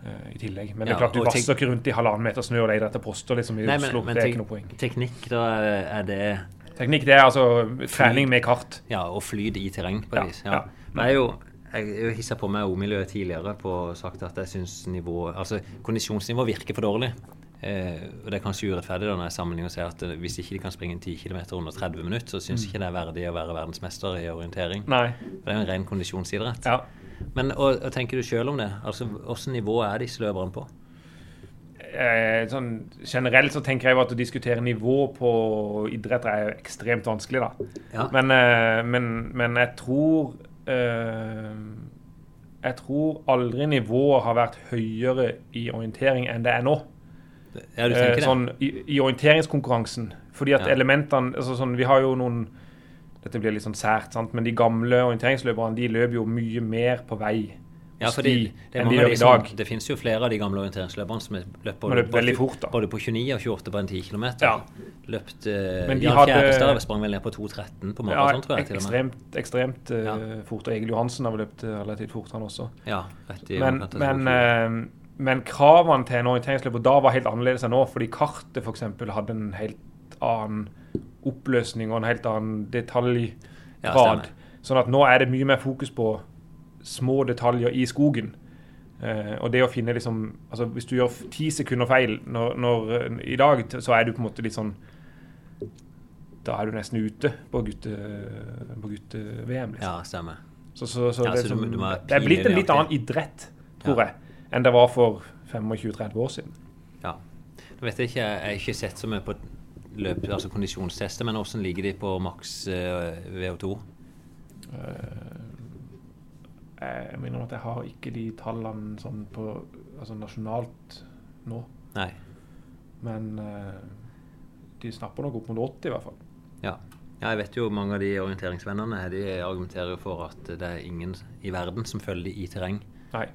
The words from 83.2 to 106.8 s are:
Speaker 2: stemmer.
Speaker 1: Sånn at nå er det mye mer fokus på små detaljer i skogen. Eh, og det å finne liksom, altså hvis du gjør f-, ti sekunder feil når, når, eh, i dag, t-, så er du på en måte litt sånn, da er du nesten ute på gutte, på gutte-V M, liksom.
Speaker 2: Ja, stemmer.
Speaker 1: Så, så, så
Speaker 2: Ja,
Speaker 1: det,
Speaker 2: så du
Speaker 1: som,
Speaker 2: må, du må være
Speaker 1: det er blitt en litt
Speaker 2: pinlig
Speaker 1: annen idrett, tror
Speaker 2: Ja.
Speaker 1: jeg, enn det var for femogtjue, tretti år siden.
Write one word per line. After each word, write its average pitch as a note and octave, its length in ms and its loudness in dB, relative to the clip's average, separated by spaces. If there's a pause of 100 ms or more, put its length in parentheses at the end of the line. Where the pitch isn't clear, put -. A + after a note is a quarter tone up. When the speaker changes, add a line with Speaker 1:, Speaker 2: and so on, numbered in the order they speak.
Speaker 2:
stemmer. A2 420 6 (380)
Speaker 1:
Sånn C3 160 2
at B2 80 4
nå C#3 200 8
er B2+ 120 10
det C3 100 4
mye C3 160 0
mer C#3 120 4
fokus C3+ 340 -6
på A2 280 -2 (640)
små C3 440 0
detaljer A#2+ 480 2
i B2+ 100 2
skogen. C3+ 480 2 (720)
Eh, G#2+ 360 -4
og A#2+ 120 -2
det B2+ 100 6
å B2+ 80 6
finne A#2+ 240 -2
liksom, A2+ 400 -4 (180)
altså A2+ 140 -2
hvis A#2 220 -6
du C3 80 -2
gjør B2 160 6
f-, - 180 -14
ti D#3 220 -4
sekunder B2+ 340 0
feil B2 400 4
når, A#2 320 -2
når, A#2+ 320 2 (320)
eh, C3 120 -4
i - 20 -2
dag, C3 340 4
t-, B2+ 80 -8
så B2 220 2
er A#2 60 6
du A2+ 80 -2
på - 40 -8
en A#2+ 140 -2
måte - 100 -12
litt A2+ 120 -4
sånn, G#2+ 200 -4 (1700)
da A#2 160 -4
er G#2+ 120 -2
du A2 60 -6
nesten G#2+ 280 -6
ute G#2+ 260 -2 (200)
på B2 160 -2
gutte, G#2+ 260 -10 (880)
på G#2 80 -10
gutte-V A2+ 720 -8
M, A2 140 -8
liksom. G#2+ 100 -8
Speaker 2:
Ja, F2 160 -6
stemmer. E2+ 380 -12 (340)
Speaker 1:
Så, B2 140 -10
så, B2 260 0
så A#2+ 140 0
Speaker 2:
Ja, G2 80 0
Speaker 1:
det, B2 80 2
Speaker 2:
så A#2 60 -4
du - 0 -
Speaker 1:
som, A2+ 120 -2
Speaker 2:
må, A#2 100 -4
du A2+ 60 -4
må F#2+ 80 -2
være F#2+ 220 -4
Speaker 1:
det C#3 100 2
er C#3 80 4
blitt F3+ 220 6
en F#3+ 80 6
litt F#3 120 4
Speaker 2:
pinlig D3 120 6
Speaker 1:
annen D#3 180 2
idrett, C3 500 -4 (360)
tror C3+ 140 4
Speaker 2:
Ja. A2+ 80 8
Speaker 1:
jeg, - 80 -10 (400)
enn B2 100 4
det B2 100 8
var B2 140 10
for A#2 340 4 (300)
femogtjue, G#2+ 420 -4
tretti G#2+ 240 -8
år B2 140 -2
siden. - 200 -12 (520)